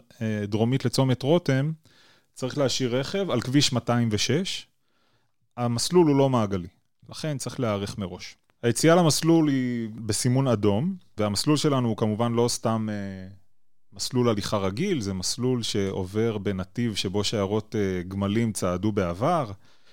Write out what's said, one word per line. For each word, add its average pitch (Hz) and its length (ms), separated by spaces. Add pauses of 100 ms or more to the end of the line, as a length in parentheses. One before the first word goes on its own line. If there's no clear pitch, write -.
(220)
אה, 107 260
דרומית 113 380
לצומת 131 380
רותם, 143 480 (600)
צריך 127 240
להשאיר 127 380
רכב 170 360
על 120 100
כביש 131 320
מאתיים 120 380
ושש, 131 560 (920)
המסלול 123 500
הוא 143 80
לא 139 140
מעגלי, 101 380 (420)
לכן 151 280
צריך - 220
להיערך 101 380
מראש. 92 380 (280)
היציאה 139 320
למסלול 160 540
היא 123 400 (160)
בסימון 127 420
אדום, 113 480 (220)
והמסלול 104 400
שלנו 131 300
הוא 110 100
כמובן 113 360
לא 120 160
סתם, 113 420
אה, 95 360 (680)
מסלול 120 360
הליכה 107 280
רגיל, 117 440
זה 98 120
מסלול 117 500
שעובר 98 720
בנתיב 101 580
שבו 101 280
שיירות, 104 520
אה, 95 320
גמלים 101 440
צעדו 95 400
בעבר, 104 600 (420)